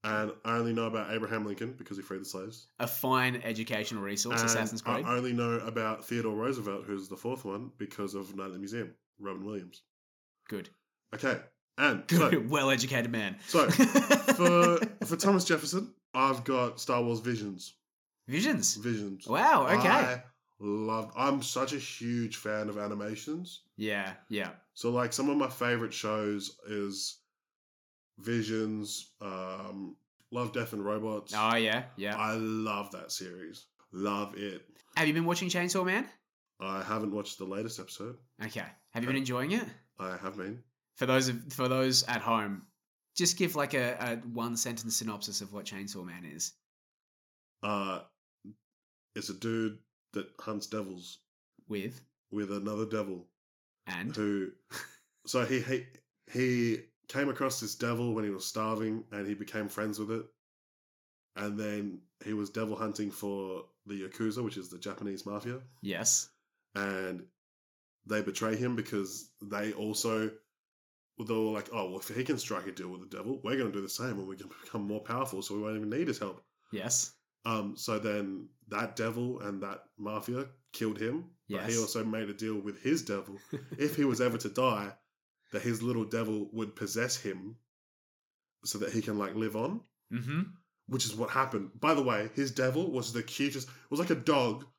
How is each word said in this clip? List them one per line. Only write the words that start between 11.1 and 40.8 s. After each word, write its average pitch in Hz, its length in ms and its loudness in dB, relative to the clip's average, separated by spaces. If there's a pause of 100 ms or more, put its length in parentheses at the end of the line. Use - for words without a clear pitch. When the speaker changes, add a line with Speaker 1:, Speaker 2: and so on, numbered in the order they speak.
Speaker 1:
Okay, 113 280 0 (380)
and 131 280 4
Speaker 2:
Good. 160 260 8
Speaker 1:
so 147 80 6
Speaker 2:
<laughs> 113 80 -4
Well-educated 131 600 4
man. 107 260 0 (120)
Speaker 1:
So, 156 220 8
Speaker 2:
<laughs> - 0 -
Speaker 1:
for, 175 1080 8 (260)
for 170 120 0
Thomas 190 280 6
Jefferson, 165 480 2 (220)
I've 131 300 4
got 123 360 2
Star 123 220 2
Wars 117 160 2
Visions. 107 560 -4 (540)
Speaker 2:
Visions? 165 480 2
Speaker 1:
Visions. 104 500 -2
Speaker 2:
Wow, 165 400 8
okay. 196 220 6
Speaker 1:
I 127 340 6 (380)
love, 107 560 0
I'm 139 260 4
such 135 300 0
a 143 60 -2
huge 117 580 -2
fan 107 320 -2
of 104 100 -4
animations. 107 840 -4 (140)
Speaker 2:
Yeah, 101 360 0 (160)
yeah. 98 220 0 (240)
Speaker 1:
So, 120 160 0
like, 120 220 2
some 139 160 2
of 143 80 4
my 139 140 4
favorite 120 420 0
shows 104 640 -2 (100)
is 101 520 -4 (1000)
Visions, 110 920 -2 (100)
um, 98 760 -8 (340)
Love, 120 220 -2
Death 117 200 -2
and 104 120 -4
Robots. 107 520 -2
Speaker 2:
Oh, 110 200 6
yeah, 113 280 4 (120)
yeah. 101 200 -2
Speaker 1:
I 107 180 2
love 110 580 -2
that - 200 -12
series. 92 540 -10 (260)
Love 101 440 -2
it. 101 260 -8 (340)
Speaker 2:
Have 160 120 4
you 151 60 4
been 165 120 2
watching 175 220 0
Chainsaw 180 360 0
Man? 208 220 0 (540)
Speaker 1:
I 95 220 -4
haven't 107 300 0
watched 101 260 -4
the 95 60 -8
latest 98 360 -4
episode. 113 360 -10 (260)
Speaker 2:
Okay. 107 220 -6 (280)
Have 117 100 -2
you 123 40 -2
been 131 100 2
Speaker 1:
Okay. - 20 2
Speaker 2:
enjoying 131 340 0
it? 226 120 0 (340)
Speaker 1:
I 92 200 -4
have 95 180 -6
been. 104 260 -8 (340)